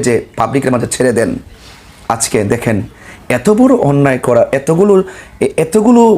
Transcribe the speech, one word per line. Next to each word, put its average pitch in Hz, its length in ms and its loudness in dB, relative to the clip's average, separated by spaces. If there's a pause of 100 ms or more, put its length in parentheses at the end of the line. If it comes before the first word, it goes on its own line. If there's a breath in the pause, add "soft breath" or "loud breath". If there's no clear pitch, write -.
যে 123 60 2 (240)
পাবলিকের 127 360 -2
মাঝে 117 220 -2
ছেড়ে 127 240 0
দেন। 95 100 -2 (840 loud breath)
আজকে - 240 -4 (160)
দেখেন 113 240 -2 (600 loud breath)
এত 123 100 -4 (120)
বড় 262 140 4 (160)
অন্যায় 139 380 2
করা, 117 160 2 (160)
এতগুলো, 175 340 0 (520 loud breath)
এ-, - 80 -4 (100)
এতগুলো 214 380 2 (160)